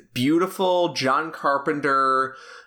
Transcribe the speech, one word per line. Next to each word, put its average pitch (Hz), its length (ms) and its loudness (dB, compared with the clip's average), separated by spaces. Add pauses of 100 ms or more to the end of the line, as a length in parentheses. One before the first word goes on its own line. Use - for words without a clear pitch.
(140)
beautiful 175 800 0
John 139 380 -2
Carpenter, 139 1040 0 (320)